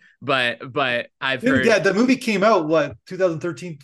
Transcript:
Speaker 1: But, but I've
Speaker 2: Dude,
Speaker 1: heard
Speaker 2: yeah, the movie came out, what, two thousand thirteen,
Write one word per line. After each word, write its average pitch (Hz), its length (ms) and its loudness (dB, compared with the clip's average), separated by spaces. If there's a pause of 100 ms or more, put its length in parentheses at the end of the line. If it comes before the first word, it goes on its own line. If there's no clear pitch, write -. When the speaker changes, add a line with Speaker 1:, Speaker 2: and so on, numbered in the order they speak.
(200)
Speaker 1:
But, 127 520 -2
but 123 380 -2 (100)
I've 135 200 -4
Speaker 2:
Dude, 247 100 0
Speaker 1:
heard 262 160 2
Speaker 2:
yeah, 220 120 4
the 185 160 2
movie 247 220 2
came 202 260 -2
out, 202 240 4
what, 151 300 0 (100)
two 185 100 -12
thousand 175 220 0
thirteen, 170 440 -10